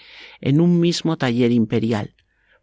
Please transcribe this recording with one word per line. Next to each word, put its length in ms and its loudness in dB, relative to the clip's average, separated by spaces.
en 220 0
un 180 2
mismo 380 -2
taller 340 0
imperial, 640 -2